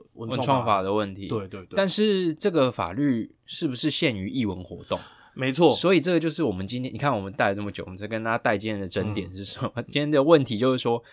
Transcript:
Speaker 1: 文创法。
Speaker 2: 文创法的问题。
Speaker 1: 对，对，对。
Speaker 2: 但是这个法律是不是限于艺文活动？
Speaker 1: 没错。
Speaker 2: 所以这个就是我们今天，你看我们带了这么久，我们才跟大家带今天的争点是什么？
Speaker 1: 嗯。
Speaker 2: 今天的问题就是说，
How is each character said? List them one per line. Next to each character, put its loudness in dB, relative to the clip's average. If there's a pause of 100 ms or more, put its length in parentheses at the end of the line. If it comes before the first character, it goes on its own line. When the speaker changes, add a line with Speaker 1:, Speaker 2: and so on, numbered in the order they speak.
(140)
Speaker 1:
文 -10
创 -8
法。 -2
Speaker 2:
文 -2
创 2
法 4
的 -2
问 0
题。 -10
Speaker 1:
对， -4
对， -14
对。 -10
Speaker 2:
但 2
是 2
这 -2
个 4
法 -4
律 0 (140)
是 -4
不 -4
是 -2
限 0
于 -4
艺 -2
文 -4
活 -14
动？ -2 (360)
Speaker 1:
没 -2
错。 6
Speaker 2:
所 4
以 6
这 0
个 4
就 0
是 -2
我 2
们 -4
今 -6
天， -8
你 -8
看 0
我 -2
们 -8
带 2
了 0
这 -6
么 -6
久， -10
我 -12
们 -12
才 -10
跟 -6
大 0
家 2
带 0
今 -6
天 -4
的 -6
争 -4
点 -6
是 -10
什 -10
么？ -4
Speaker 1:
嗯。 -8
Speaker 2:
今 -4
天 -2
的 6
问 8
题 -4
就 4
是 0
说， 0 (120)